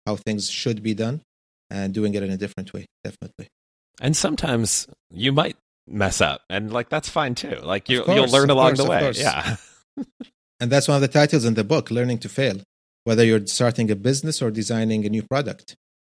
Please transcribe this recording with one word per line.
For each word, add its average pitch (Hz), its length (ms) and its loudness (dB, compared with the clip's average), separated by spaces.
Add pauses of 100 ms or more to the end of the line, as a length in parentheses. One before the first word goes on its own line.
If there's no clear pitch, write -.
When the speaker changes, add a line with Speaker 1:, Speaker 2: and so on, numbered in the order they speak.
Speaker 1:
how 104 120 -4
things 107 320 -6
should 110 340 -4
be 110 100 -2
done 113 280 -6 (480)
and 98 240 -6
doing 107 200 -2
it 101 100 -2
in 95 80 -4
a 95 60 -4
different 95 360 -10
way, 98 120 -12 (180)
definitely. - 440 -16 (540)
Speaker 2:
And 139 140 0
sometimes 139 720 -2 (220)
you 110 220 -2
might 165 240 0 (320)
mess 101 340 -2
up, 73 280 0
and, 104 240 -6
like, 120 160 -4
that's 156 200 -6
fine 143 260 -2
too. - 280 -8
Like, 92 260 -4
you, 123 100 4
Speaker 1:
Of 107 60 -4
course, 170 120 4
Speaker 2:
you'll 131 120 4
learn 139 200 6
Speaker 1:
of 139 80 6
Speaker 2:
along 131 180 6
Speaker 1:
course, - 40 -2
Speaker 2:
the 135 40 4
Speaker 1:
of 135 60 0
Speaker 2:
way. - 100 2
Speaker 1:
course. 139 200 -2
Speaker 2:
Yeah. 104 360 -2 (420)
<laughs> 277 80 -8 (560)
Speaker 1:
And 120 100 0
that's 139 160 4
one 147 80 4
of 139 60 4
the 135 80 2
titles 147 340 4
in 113 120 2
the 107 100 0
book, 143 260 0
Learning 120 280 -2
to 110 100 -12
Fail, 104 320 -2 (420)
whether 117 220 4
you're 110 200 4
starting 117 460 0
a 104 40 0
business 139 460 -2
or 123 100 -2
designing 110 540 -2
a 104 40 -2
new 107 140 -2
product. - 520 -6 (420)